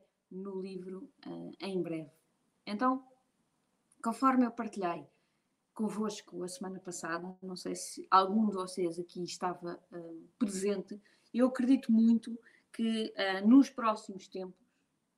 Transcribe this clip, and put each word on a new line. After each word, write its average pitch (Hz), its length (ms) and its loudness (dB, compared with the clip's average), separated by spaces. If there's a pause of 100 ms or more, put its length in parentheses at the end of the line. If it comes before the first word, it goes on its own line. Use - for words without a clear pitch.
(300)
no 190 300 -10
livro, 185 500 -10 (160)
eh, 170 420 -12
em 185 140 -2
breve. 160 280 -6 (540)
Então, 254 400 0 (960)
conforme 247 440 2
eu 226 40 -2
partilhei 180 560 -6 (680)
convosco 202 680 -6
a 180 60 -6
semana 185 300 -10
passada, 175 640 -8
não 185 140 -10
sei 180 180 -8
se - 360 -10
algum 196 380 6
de 190 60 -2
vocês 185 440 -4
aqui 175 260 -8
estava, 175 580 -6 (100)
eh, 165 220 -14 (240)
presente, 196 640 -2 (320)
eu 240 140 4
acredito 254 440 2
muito 226 480 4 (320)
que, 226 460 -2
eh, 196 240 0
nos 247 300 10
próximos 214 580 -4
tempos, 185 320 -12 (580)